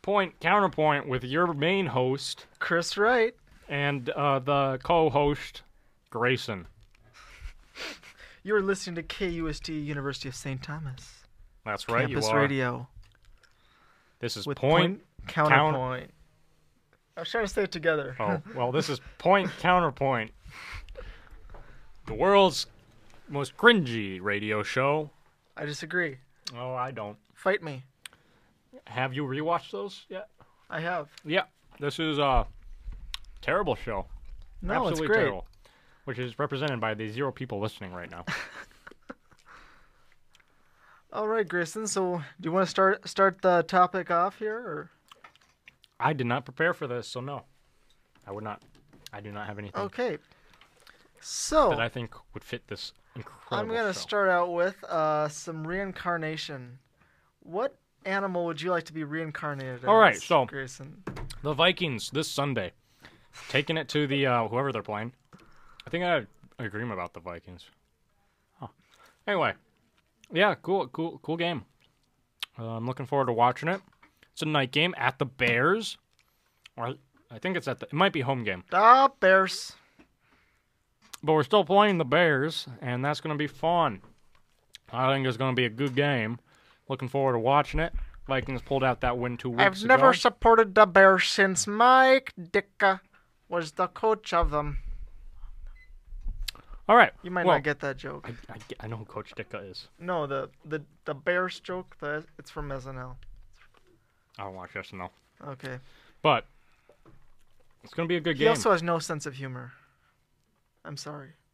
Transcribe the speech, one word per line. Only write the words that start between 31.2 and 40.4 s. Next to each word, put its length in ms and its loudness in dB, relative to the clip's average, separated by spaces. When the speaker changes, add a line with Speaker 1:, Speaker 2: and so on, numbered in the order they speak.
Speaker 1:
Yeah, 200 0
this 180 -4
is 200 0
a 280 4
terrible 360 -2
show. 280 -8
Speaker 2:
No, 140 -4
Speaker 1:
Absolutely 320 -2
Speaker 2:
it's 0 -
great. 140 2
Speaker 1:
terrible. 260 -2
Which 140 -8
is 200 -8
represented 420 -4
by 120 -2
the 160 -6
zero 240 -6
people 280 -8
listening 340 -8
right 160 -12
now. 180 -14
Speaker 2:
<laughs> 60 -6